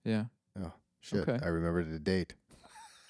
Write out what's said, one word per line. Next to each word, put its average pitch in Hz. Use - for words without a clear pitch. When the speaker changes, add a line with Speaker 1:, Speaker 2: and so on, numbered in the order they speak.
Speaker 1:
Yeah. 110
Speaker 2:
Oh, 85
shit. -
Speaker 1:
Okay. 120
Speaker 2:
I 87
remember 85
the 80
date. 92